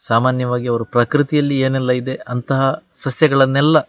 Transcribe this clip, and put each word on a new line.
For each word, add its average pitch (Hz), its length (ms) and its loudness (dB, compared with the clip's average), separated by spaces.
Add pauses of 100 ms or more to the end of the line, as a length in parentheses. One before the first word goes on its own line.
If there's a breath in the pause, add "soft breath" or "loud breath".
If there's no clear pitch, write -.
ಸಾಮಾನ್ಯವಾಗಿ 123 600 0
ಅವರು 117 180 -2
ಪ್ರಕೃತಿಯಲ್ಲಿ 143 720 0
ಏನೆಲ್ಲ 131 320 0
ಇದೆ 127 240 -2
ಅಂತಹ 131 680 -2 (160)
ಸಸ್ಯಗಳನ್ನೆಲ್ಲ 139 800 2 (120)